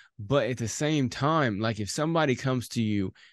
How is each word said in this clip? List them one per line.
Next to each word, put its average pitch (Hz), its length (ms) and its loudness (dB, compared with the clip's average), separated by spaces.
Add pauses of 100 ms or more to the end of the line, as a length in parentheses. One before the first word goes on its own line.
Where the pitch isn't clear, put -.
(180)
but 113 300 0
at 123 80 -4
the 117 100 -4
same 147 420 0
time, 135 520 0
like, 110 180 0
if 101 120 -4
somebody 156 440 2
comes 127 360 -2
to 120 120 0
you 101 300 0 (200)